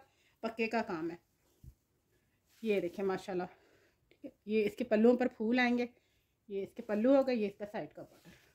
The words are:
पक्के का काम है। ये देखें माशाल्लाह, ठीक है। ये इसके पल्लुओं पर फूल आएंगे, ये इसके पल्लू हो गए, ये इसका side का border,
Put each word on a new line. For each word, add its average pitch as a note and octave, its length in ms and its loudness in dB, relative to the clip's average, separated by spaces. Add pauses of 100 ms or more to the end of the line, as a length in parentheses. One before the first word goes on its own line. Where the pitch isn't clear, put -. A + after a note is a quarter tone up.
(440)
पक्के A3+ 240 -2
का A3+ 160 -2
काम E3 280 -6
है। F3 60 -12 (1500)
ये G#3 180 2
देखें F3 240 -4
माशाल्लाह, F#3 420 -4
ठीक - 800 -20
है। C4 60 -14 (160)
ये A3 160 2
इसके G3+ 220 -4
पल्लुओं A3+ 320 6
पर B3 120 0
फूल A3+ 300 -2
आएंगे, A#3+ 300 0 (600)
ये G3 120 -6
इसके F#3+ 220 -12
पल्लू A3 320 4
हो C4+ 80 6
गए, B3+ 100 0
ये G#3+ 140 0
इसका G3+ 200 -8
side E3 260 -10
का E3 100 -18
border, - 280 -20 (240)